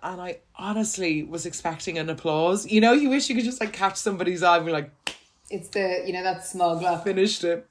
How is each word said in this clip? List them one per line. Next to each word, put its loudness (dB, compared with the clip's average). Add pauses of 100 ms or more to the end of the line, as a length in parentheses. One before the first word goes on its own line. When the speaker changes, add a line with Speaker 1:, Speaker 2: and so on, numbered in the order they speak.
Speaker 1:
And -8
I -10 (180)
honestly -2
was -8
expecting -6
an -4
applause. 0
You 8
know, 8
you 4
wish 2
you -2
could 0
just, -4
like, -4
catch 0
somebody's -2
eye 8
and 2
be -2
like, -2 (600)
Speaker 2:
It's -8
the, -2
you -4
know, -6
that -2
smug 0
laugh. 0
Speaker 1:
"Finished 2
it." 0